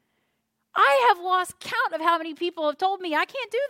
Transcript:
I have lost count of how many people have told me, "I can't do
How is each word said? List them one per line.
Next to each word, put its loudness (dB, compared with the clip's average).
I 4
have 4
lost -2
count -4
of -4
how 2
many -10
people -6
have -2
told -2
me, -4
"I 2
can't -8
do -2